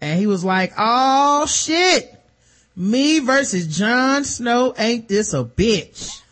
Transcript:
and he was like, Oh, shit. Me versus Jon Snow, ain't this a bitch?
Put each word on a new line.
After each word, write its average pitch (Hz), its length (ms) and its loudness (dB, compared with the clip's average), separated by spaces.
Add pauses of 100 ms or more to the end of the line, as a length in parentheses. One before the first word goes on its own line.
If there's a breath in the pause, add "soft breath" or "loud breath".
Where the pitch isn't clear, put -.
and 151 180 -4
he 196 80 0
was 196 180 0
like, 185 340 0
Oh, 269 680 2
shit. 330 600 0 (680 soft breath)
Me 254 440 0
versus 233 580 -2
Jon 254 480 0
Snow, 247 540 -2
ain't 226 300 -2
this 208 260 -2
a 135 100 -2
bitch? - 880 -4